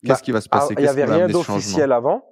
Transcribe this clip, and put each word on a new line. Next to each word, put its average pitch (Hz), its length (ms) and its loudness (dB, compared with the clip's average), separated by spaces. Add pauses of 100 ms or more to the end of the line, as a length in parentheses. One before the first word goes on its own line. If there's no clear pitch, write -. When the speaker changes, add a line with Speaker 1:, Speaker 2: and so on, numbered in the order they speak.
Speaker 1:
Qu'est-ce 127 160 2
Speaker 2:
Bah, - 40 -18
Speaker 1:
qui - 80 -6
va 110 100 0
se - 100 -14
Speaker 2:
ah, - 60 2
Speaker 1:
passer ? 143 160 0
Speaker 2:
il - 0 -
y - 100 -4
Speaker 1:
Qu'est-ce 143 100 2
qui 135 80 0
Speaker 2:
avait 139 60 0
Speaker 1:
va 139 80 0
Speaker 2:
rien 175 100 2
Speaker 1:
amener - 80 -2
ce 175 60 2
changement ? 127 160 -4
Speaker 2:
d'officiel 117 360 0
avant. 135 400 0